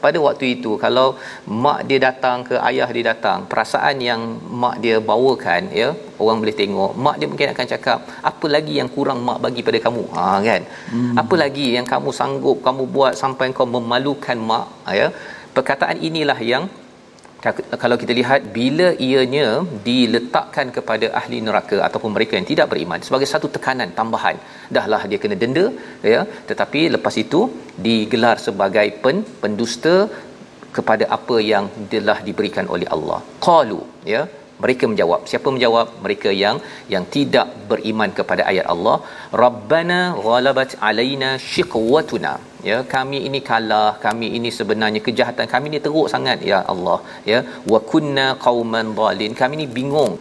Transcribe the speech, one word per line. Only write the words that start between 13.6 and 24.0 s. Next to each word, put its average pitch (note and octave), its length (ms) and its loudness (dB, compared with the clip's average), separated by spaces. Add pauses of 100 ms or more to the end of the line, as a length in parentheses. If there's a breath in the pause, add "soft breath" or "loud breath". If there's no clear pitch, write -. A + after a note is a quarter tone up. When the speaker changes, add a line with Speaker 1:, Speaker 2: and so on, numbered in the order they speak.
Speaker 1:
memalukan B2 640 -2 (120)
mak?" - 160 0 (340)
Ya. D3 80 4 (480 loud breath)
Perkataan D3 420 0 (100)
inilah D3 300 0 (140)
yang, D3 120 0 (1160)
kalau A#2+ 180 4
kita A#2 180 -2
lihat, C3+ 220 4 (160)
bila C#3+ 280 2 (200)
ianya C3 420 2 (400)
diletakkan B2 880 2
kepada A2+ 320 -2 (120)
ahli A#2+ 180 -6 (100)
neraka G#2 300 2 (100)
ataupun G#2+ 280 -2
mereka G#2+ 220 0
yang F2+ 140 -2
tidak D3+ 200 4
beriman E2+ 360 -4
sebagai C3+ 240 0
satu D3+ 240 0
tekanan B2+ 420 -2
tambahan, A2 400 -2 (400 loud breath)